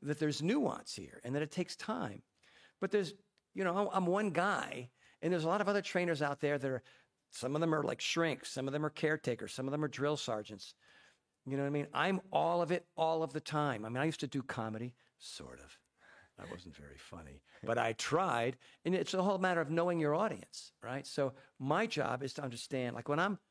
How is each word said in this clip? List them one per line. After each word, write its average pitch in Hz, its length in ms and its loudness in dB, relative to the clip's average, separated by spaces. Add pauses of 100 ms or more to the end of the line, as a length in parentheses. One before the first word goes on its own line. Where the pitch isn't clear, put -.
that 147 160 -2
there's 151 240 2
nuance 226 500 0
here 80 300 -12
and 123 100 -4
that 143 80 0
it 151 80 -2
takes 175 260 -4
time. 170 460 -6 (580)
But 190 120 -2
there's, 196 240 0 (400)
you 190 80 0
know, 175 120 2
I'm, 202 160 2
I'm 190 140 2
one 196 240 4
guy, 165 600 0 (340)
and 170 100 4
there's 160 120 2
a - 20 2
lot 202 140 4
of 190 60 0
other 202 140 4
trainers 170 400 0
out 143 180 0
there 143 200 2
that 135 100 -2
are, 127 140 -2 (480)
some 135 240 -2
of 156 60 0
them 165 120 4
are, 151 80 4
like, - 180 0
shrinks, - 520 0
some 135 160 -4
of 135 60 -2
them 151 120 0
are 147 60 -2
caretakers, 151 600 0
some 131 140 -6
of 135 60 -2
them 147 120 0
are 147 40 2
drill 139 300 0
sergeants. 107 580 -6 (720)
You 135 100 -2
know 139 60 0
what 139 60 0
I - 20 -2
mean? 147 240 -2
I'm 185 260 2 (100)
all 170 300 4
of 165 100 0
it 180 140 0 (100)
all 160 280 2
of 139 100 -4
the 151 60 -4
time. 143 460 0
I 110 40 -6
mean, 120 80 -2
I 139 80 2
used 160 140 -2
to 151 80 -2
do 131 160 -4
comedy, 113 500 -6 (240)
sort 64 420 -14
of. 73 200 -20 (600)
I 95 120 -12
wasn't 87 240 -12
very 71 220 -18
funny, 73 460 -16 (200)
but 113 140 2
I 117 160 2
tried. 135 640 2 (280)
And 180 100 4
it's - 180 0
a 190 80 2
whole 190 160 4
matter 180 240 2
of 143 80 -2
knowing 170 300 4
your 147 160 4
audience, 170 560 -4 (100)
right? 131 240 -6
So 135 280 0 (260)
my 151 260 2
job 127 380 0
is 131 100 -6
to 147 100 -6
understand, 120 520 -4
like, 117 120 -6
when 147 120 2
I'm, 190 180 2 (140)